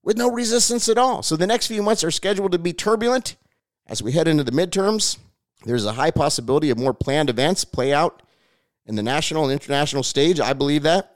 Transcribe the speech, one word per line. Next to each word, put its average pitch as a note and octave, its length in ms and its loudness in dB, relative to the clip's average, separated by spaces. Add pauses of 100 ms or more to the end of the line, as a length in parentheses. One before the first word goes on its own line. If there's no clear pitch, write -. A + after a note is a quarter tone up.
with G#3+ 140 0
no A#3+ 120 2
resistance A#3 600 0
at A3 80 2
all? B3+ 260 2
So D#3+ 120 -2
the F3+ 120 0
next A#3 200 0
few G#3 140 -4
months G#3 220 0
are D#3+ 80 0
scheduled F#3+ 400 -2
to F3+ 80 0
be F3 140 -2
turbulent. A#3 640 0 (500)
As G#2+ 160 -8
we A2+ 80 -4
head D#3+ 160 2
into D3+ 160 4
the B2 80 -2
midterms, F#3+ 680 0 (480)
there's A2+ 200 0
a G#2+ 80 -2
high C#3+ 180 0
possibility C#3+ 580 0
of A2+ 80 0
more B2+ 160 0
planned C#3+ 360 0
events C3+ 340 0
play C3+ 300 -2
out D#3 280 0 (640)
in A2 100 -8
the G#2 80 -2
national D3+ 420 -2
and C3+ 80 0
international C#3+ 500 -2
stage. D3+ 380 2
I A#2 100 2
believe C#3+ 320 0
that. F3 320 2